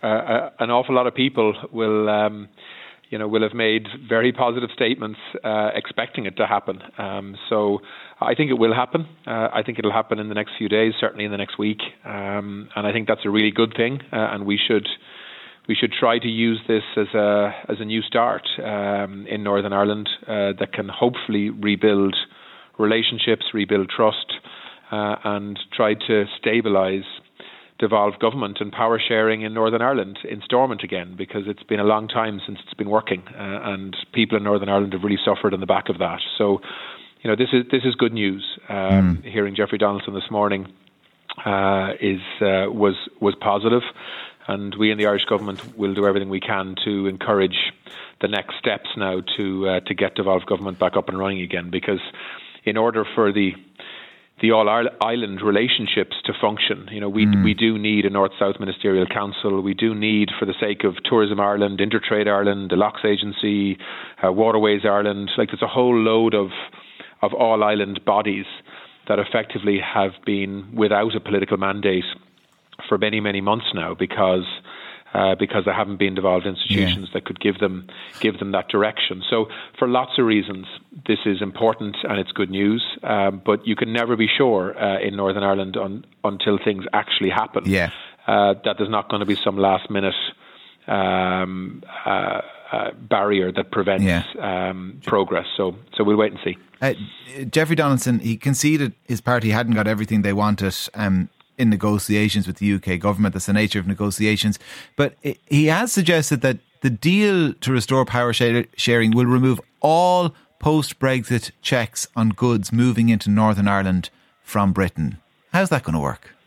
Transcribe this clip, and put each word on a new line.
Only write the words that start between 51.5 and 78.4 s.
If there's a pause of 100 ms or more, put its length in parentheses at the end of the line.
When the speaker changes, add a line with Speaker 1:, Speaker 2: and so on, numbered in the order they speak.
Speaker 1:
because (600)
in
order (120)
for
the, (880)
the
all
Isle-, (100)
island
relationships (100)
to
function,
you
know,
we,
Speaker 2:
Mm.
Speaker 1:
we
do
need
a
north-south
ministerial
council.
We
do
need,
for
the
sake
of
Tourism
Ireland,
Intertrade
Ireland,
the
Locks
Agency, (480)
uh,
Waterways
Ireland.
Like,
there's
a
whole
load
of, (720)
of
all
island
bodies (640)
that
effectively
have (120)
been
without
a
political
mandate (840)
for
many,
many
months
now
because, (680)
uh,
because
there
haven't
been
devolved
institutions
Speaker 2:
Yeah.
Speaker 1:
that
could
give
them, (340)
give
them